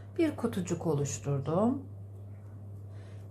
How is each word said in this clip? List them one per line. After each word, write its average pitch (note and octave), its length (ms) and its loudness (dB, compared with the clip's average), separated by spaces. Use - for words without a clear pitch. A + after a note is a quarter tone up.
Bir D#4+ 180 4
kutucuk F3+ 520 0
oluşturdum. D3 960 4